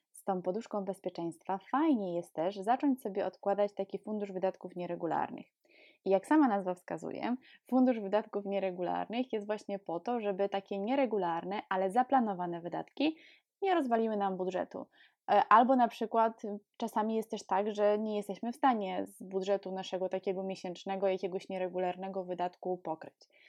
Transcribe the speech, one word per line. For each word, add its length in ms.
z 120
tą 180
poduszką 440
bezpieczeństwa 720
fajnie 580
jest 180
też 260
zacząć 420
sobie 240
odkładać 480
taki 260
fundusz 320
wydatków 440
nieregularnych. 720
I 40
jak 180
sama 200
nazwa 260
wskazuje, 640
fundusz 320
wydatków 460
nieregularnych 880
jest 120
właśnie 340
po 200
to, 200
żeby 300
takie 300
nieregularne, 880
ale 220
zaplanowane 680
wydatki 560
nie 140
rozwaliły 420
nam 200
budżetu. 500
E, 180
albo 260
na 120
przykład 540
czasami 380
jest 160
też 120
tak, 320
że 240
nie 180
jesteśmy 340
w 40
stanie 500
z 180
budżetu 480
naszego 380
takiego 340
miesięcznego 640
jakiegoś 420
nieregularnego 720
wydatku 540
pokryć. 500